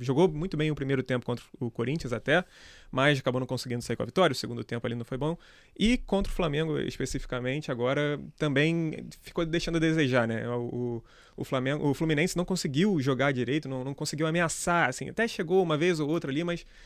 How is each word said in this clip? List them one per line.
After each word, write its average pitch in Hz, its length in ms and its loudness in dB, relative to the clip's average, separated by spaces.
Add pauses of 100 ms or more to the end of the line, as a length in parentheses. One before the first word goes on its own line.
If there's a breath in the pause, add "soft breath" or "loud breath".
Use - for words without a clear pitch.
Jogou 139 260 4
muito 156 300 -2
bem 151 140 2
o 147 40 -2
primeiro 135 280 0
tempo 123 220 -2
contra 123 200 -4 (140)
o 120 100 -2
Corinthians 123 420 -4
até, 147 320 2 (460 loud breath)
mas 135 300 4
acabou 131 200 0
não 127 60 -2
conseguindo 120 380 -4
sair 117 120 -4
com - 60 -4
a 120 60 -2
vitória, 165 260 4
o - 20 -4
segundo 117 280 -6
tempo 117 240 -6
ali 117 80 -4
não 117 100 -6
foi 131 120 -8
bom. 156 200 -2 (400 soft breath)
E 240 200 4
contra - 340 0
o - 40 -4
Flamengo, 156 440 0
especificamente, 131 920 -4
agora 139 480 0 (180)
também 156 680 2 (140)
ficou - 240 -2
deixando 165 300 -2
a 165 40 4
desejar, 143 480 4
né? 113 220 -2
O, 120 140 -2
o, 120 400 -4 (320 soft breath)
o - 80 -6
Flamengo, 139 440 0
o 139 60 4
Fluminense 160 420 2
não 175 100 0
conseguiu 180 540 2
jogar 135 320 2
direito, 131 380 0
não, 131 140 -4
não 139 100 -6
conseguiu 151 320 -4
ameaçar, 165 640 2
assim, 131 200 -6
até 226 180 0
chegou 190 340 2
uma 160 160 2
vez 170 220 2
ou 147 100 0
outra 160 220 -2
ali, 151 120 -2
mas 175 220 -4 (200 soft breath)